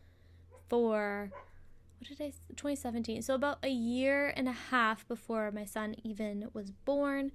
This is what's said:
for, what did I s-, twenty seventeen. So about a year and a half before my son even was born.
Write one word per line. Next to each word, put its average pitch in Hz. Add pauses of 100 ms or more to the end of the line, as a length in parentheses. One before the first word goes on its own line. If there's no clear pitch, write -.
(680)
for, 208 (680)
what 247
did 285
I 294
s-, - (140)
twenty 285
seventeen. 226
So 262
about 277
a 269
year 262
and 254
a 254
half 226
before 226
my 208
son 214
even 214
was 196
born. 277